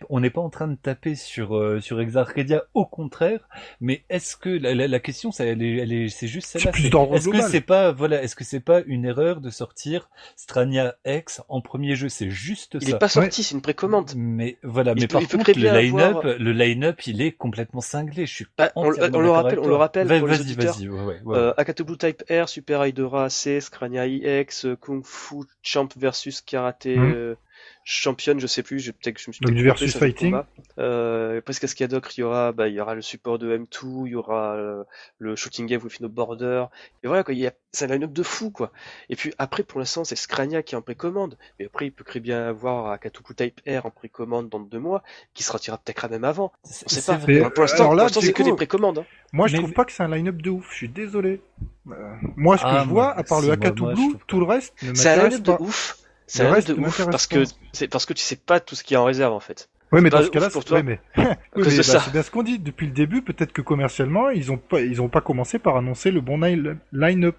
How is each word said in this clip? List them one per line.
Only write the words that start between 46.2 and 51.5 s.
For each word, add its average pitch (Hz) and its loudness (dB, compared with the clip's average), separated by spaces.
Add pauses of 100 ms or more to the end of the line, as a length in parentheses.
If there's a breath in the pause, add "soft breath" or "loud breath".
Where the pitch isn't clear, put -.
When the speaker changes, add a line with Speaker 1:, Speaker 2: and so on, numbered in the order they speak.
Speaker 3:
avant. 180 -2 (120)
Speaker 1:
C'est, - -18
Speaker 3:
On - -4
sait 135 -2
Speaker 1:
c'est - 0
Speaker 3:
pas. 165 2
Speaker 1:
vrai. 147 6
Speaker 3:
Pour, - 4
pour 151 2
l'instant, 147 6
Speaker 2:
Alors 147 8
là, 202 8
Speaker 3:
pour - 8
l'instant, 214 2
c'est 180 4
que 262 2
Speaker 2:
Djeko, 254 6
Speaker 3:
des 180 2
précommandes, 180 0
hein. 165 -8 (280 soft breath)
Speaker 2:
moi, 180 4
je 147 2
Speaker 1:
Mais 160 2
Speaker 2:
trouve 170 -2
pas 247 4
que 247 -6
c'est - -4
un 165 0
line-up 165 -4
de 180 -4
ouf. 185 -6
Je - -14
suis 120 -10
désolé. 196 -4 (480)